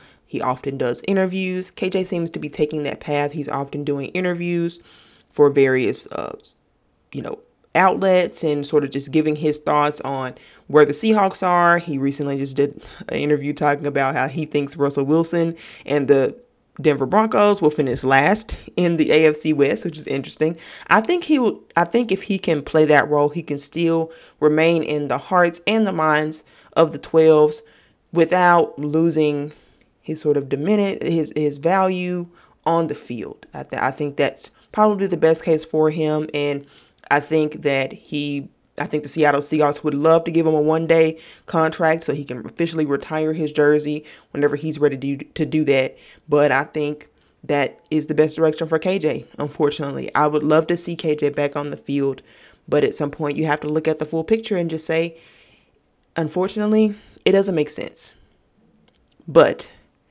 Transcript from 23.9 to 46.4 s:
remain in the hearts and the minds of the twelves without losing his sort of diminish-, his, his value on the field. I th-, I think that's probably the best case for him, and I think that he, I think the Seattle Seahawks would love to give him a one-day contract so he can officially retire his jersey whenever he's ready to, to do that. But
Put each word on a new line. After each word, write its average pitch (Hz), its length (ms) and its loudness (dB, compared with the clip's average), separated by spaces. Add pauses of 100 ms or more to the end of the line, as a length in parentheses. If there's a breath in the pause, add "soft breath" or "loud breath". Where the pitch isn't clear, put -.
remain 160 440 2
in 147 260 -4
the 127 80 -2
hearts 175 500 0
and 220 180 2
the 190 60 -2
minds 156 520 0 (300)
of 160 200 4
the 147 60 -10
twelves 156 640 4 (520)
without 170 640 4
losing 151 720 0 (500)
his 156 200 -10
sort 147 160 2
of 139 120 -6
diminish-, 190 520 0
his, 165 340 -2
his 147 220 -2
value 180 720 0 (380)
on 165 220 2
the 147 80 -6
field. - 580 -12
I 135 100 -10
th-, - 180 -6
I 135 100 0
think 143 240 -6
that's - 340 -2 (220)
probably 208 360 2
the 175 100 -2
best 160 260 2
case 156 220 0
for 156 240 2
him, 156 440 -2
and 143 320 -4 (460)
I 147 80 4
think 151 440 -2
that 135 280 0
he, 143 580 -8 (280)
I 147 80 -4
think 147 180 -4
the 143 60 -12
Seattle 147 320 2
Seahawks 147 420 0
would 147 120 -2
love 160 280 4
to 170 80 -6
give 160 140 2
him 156 80 2
a 151 80 2
one-day 160 580 2 (280 soft breath)
contract 160 560 0
so 135 100 -4
he 143 100 -8
can 127 220 -12
officially 160 400 -4
retire 156 480 -4
his 156 180 -4
jersey 147 540 2 (260 soft breath)
whenever 147 240 0
he's 147 240 -6
ready 139 380 -2
to, 143 80 -14
to - 200 -4
do 156 200 0
that. 135 320 0 (300 soft breath)
But 147 240 4